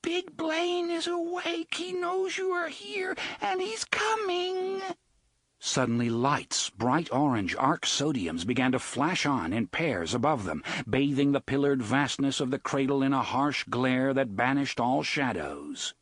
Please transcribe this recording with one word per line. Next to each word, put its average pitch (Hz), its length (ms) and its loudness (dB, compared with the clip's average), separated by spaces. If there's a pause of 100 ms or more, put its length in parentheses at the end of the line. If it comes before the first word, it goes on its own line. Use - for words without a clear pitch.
Big 359 340 -4
Blaine 339 540 0
is 339 160 -2
awake! 339 680 -4
He 359 160 -6
knows 359 440 -2
you 381 140 -2
are 349 180 0
here, 381 460 -6 (260)
and 381 200 -2
he's 427 240 -6
coming! 381 1000 -2 (760)
Suddenly 120 500 0
lights, 127 580 0
bright 127 440 2
orange 120 420 2
arc - 320 2
sodiums, 92 580 0
began 127 280 2
to 127 80 2
flash 156 440 0
on 117 280 0
in 113 160 0
pairs 98 440 -2
above 123 340 2
them, 80 180 -4 (260)
bathing 139 400 4
the 139 100 4
pillared 139 400 2
vastness 135 600 0
of 131 100 0
the 135 80 0
cradle 139 460 2
in 139 80 2
a 135 100 2
harsh 131 480 0
glare 127 420 2
that 131 220 0
banished 131 460 0
all 131 240 2
shadows. 95 960 -4